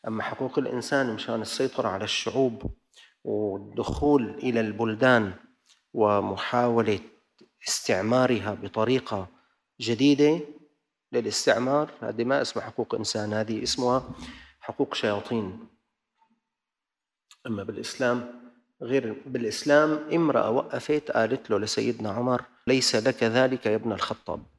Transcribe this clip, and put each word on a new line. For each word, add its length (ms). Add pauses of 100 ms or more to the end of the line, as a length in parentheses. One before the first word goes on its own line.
أما 160
حقوق 360
الإنسان 560
مشان 280
السيطرة 460
على 160
الشعوب 720 (500)
والدخول 1040
إلى 300
البلدان 720 (600)
ومحاولة 1040 (680)
استعمارها 920
بطريقة 640 (540)
جديدة 600 (720)
للاستعمار، 760 (100)
هذه 240
ما 180
اسمها 220
حقوق 300
إنسان، 380
هذه 300
اسمها 480 (500)
حقوق 340
شياطين. 720 (1800)
أما 160
بالإسلام 800 (420)
غير، 440
بالإسلام 840
امرأة 380
وقفت 600
قالت 400
له 80
لسيدنا 520
عمر: 340 (220)
"ليس 300
لك 280
ذلك 420
يا 80
ابن 180
الخطاب." 500 (160)